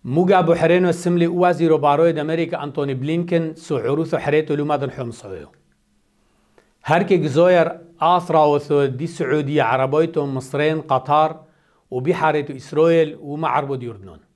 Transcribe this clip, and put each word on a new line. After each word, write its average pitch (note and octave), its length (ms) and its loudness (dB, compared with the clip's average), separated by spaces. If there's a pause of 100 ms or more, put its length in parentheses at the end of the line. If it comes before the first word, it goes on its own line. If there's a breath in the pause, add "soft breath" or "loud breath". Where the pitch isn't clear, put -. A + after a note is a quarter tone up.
موغا F3+ 380 2
بوحرينو E3+ 480 4
السملي E3+ 380 0
وزيرو E3+ 500 2
باروي D3 340 2
دا D3+ 100 -4
أمريكا E3 420 -4
أنتوني C#3+ 300 -6
بلينكن E3 600 -2
سو - 220 -6
عروثو D3 400 -2
حريتو D3+ 380 0
لومادن C#3+ 360 -2
حمصويو. G2+ 560 -12 (1400)
هركي F3+ 340 2
جزوير E3 640 2 (220)
آثراوثو D3+ 840 2
دي C#3 220 -6
سعودية D3 560 -2
عربويتو C#3+ 600 0
مصرين C#3+ 560 -4
قطر D3+ 580 0 (520 soft breath)
وبيحاريتو D3 640 -2
إسرائيل D#3 680 2
ومع D3 280 -6
عربو C#3 260 -2
ديوردنون. G2 440 -14 (160)